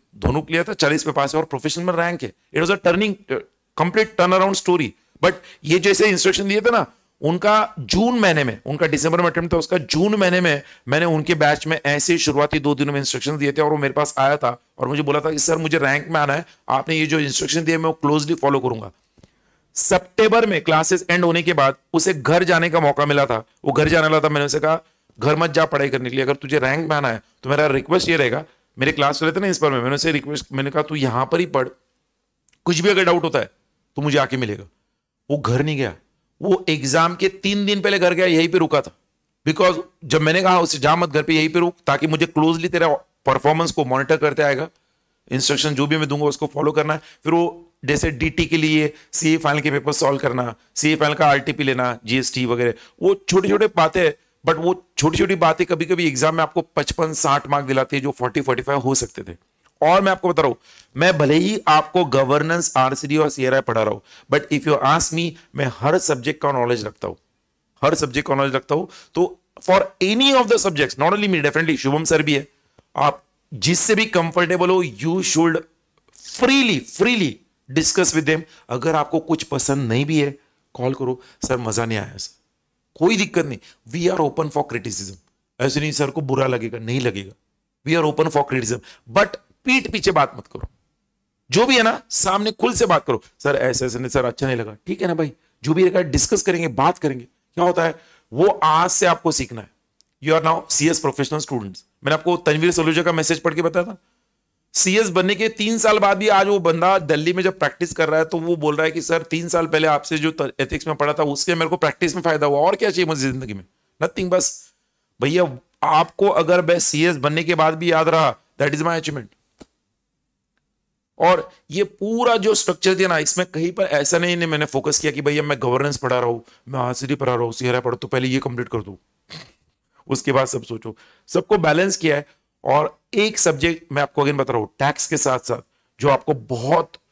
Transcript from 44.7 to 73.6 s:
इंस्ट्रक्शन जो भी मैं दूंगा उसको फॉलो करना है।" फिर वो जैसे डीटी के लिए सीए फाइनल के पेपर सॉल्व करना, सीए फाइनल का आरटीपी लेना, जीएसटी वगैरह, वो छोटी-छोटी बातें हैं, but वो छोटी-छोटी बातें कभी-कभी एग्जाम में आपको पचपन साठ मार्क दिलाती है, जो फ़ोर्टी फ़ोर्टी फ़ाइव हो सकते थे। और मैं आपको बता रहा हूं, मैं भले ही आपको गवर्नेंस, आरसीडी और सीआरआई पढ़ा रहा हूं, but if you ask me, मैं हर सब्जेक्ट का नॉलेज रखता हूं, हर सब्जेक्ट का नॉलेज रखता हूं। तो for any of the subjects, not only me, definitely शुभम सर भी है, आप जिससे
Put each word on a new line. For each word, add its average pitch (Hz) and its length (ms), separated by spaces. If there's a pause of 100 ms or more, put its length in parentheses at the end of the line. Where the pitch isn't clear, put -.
इंस्ट्रक्शन 143 440
जो 139 120
भी 156 100
मैं 151 100
दूंगा 147 180
उसको 147 220
फॉलो 143 240
करना 151 220
है।" 156 80 (220)
फिर 160 100
वो 170 400 (120)
जैसे 147 260
डीटी 156 340
के 165 120
लिए 151 360 (180)
सीए 160 260
फाइनल 151 240
के 151 100
पेपर 143 200
सॉल्व 139 260
करना, 123 380 (200)
सीए 151 200
फाइनल 151 200
का 151 120
आरटीपी 139 360
लेना, 127 420
जीएसटी 127 400
वगैरह, 120 280 (280)
वो 196 120 (160)
छोटी-छोटी 196 380
बातें 175 380
हैं, 151 80 (320)
but 160 120
वो 180 280 (120)
छोटी-छोटी 165 380
बातें 165 320
कभी-कभी 170 400
एग्जाम 147 280
में 165 80
आपको 160 180
पचपन 160 520
साठ 143 340
मार्क 143 180
दिलाती 131 300
है, 135 60
जो 143 100
फ़ोर्टी 127 300
फ़ोर्टी 127 200
फ़ाइव 139 180
हो 131 160
सकते - 280
थे। 87 140 (440)
और 175 200
मैं 196 100
आपको 185 180
बता 160 120
रहा 139 80
हूं, 117 60 (420)
मैं 170 200
भले 147 180
ही 190 320
आपको 156 380
गवर्नेंस, 147 720
आरसीडी 135 400
और 151 120
सीआरआई 131 320
पढ़ा 113 220
रहा 107 100
हूं, 98 60 (320)
but 147 200
if 151 160
you 143 160
ask 160 300
me, 170 180 (240)
मैं 135 220
हर 151 200
सब्जेक्ट 143 440
का 143 100
नॉलेज 120 340
रखता 101 220
हूं, 90 80 (640)
हर 156 140
सब्जेक्ट 143 320
का 143 80
नॉलेज 135 200
रखता 143 200
हूं। 160 100 (300)
तो 175 240 (300)
for 190 100 (240)
any 233 300
of 254 120
the 220 120
subjects, 147 420
not 165 140
only 208 160
me, 170 120
definitely 151 360
शुभम 143 260
सर 156 200
भी 147 100
है, 139 140 (480)
आप 143 280 (300)
जिससे 175 420